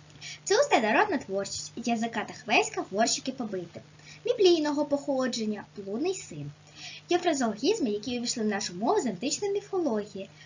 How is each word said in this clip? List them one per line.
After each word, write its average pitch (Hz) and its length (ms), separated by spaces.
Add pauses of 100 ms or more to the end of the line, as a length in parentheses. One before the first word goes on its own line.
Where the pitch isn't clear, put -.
(440)
Це 415 180
уста 392 180
народна 285 380
творчість, - 580
язика 226 480
та - 100
хвеська, 330 580
горщики 233 400
побити, 208 500 (440)
біблійного 330 600
походження, 247 760 (140)
блудний 226 380
син. 147 360 (580)
Є 349 80
фразеологізми, 294 720
які 226 300
увійшли 233 240
в 214 40
нашу 202 260
мову 269 280
з 277 40
античної 262 480
міфології: 226 760 (160)